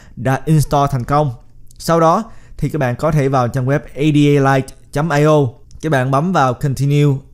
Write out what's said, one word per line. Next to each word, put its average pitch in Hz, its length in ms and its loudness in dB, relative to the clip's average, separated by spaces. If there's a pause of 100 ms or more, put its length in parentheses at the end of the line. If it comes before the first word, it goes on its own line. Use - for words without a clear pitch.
(160)
đã 127 300 -4
install 143 460 2
thành 127 120 -4
công. 143 280 0 (460)
Sau 165 220 0
đó 170 240 2 (340)
thì 143 120 -4
các 156 100 -4
bạn 123 160 -2
có 156 160 -2
thể 139 180 2
vào 131 180 0
trang 123 200 -4
web 143 120 0
A - 240 -8 (100)
D 143 320 4
A 135 100 2
Lite 135 200 -4 (160)
chấm 147 180 -2
I 147 140 2
O. 151 240 4 (340)
Các 160 100 -4
bạn 135 200 0
bấm 156 220 0
vào 131 200 2
Continue 143 640 0 (160)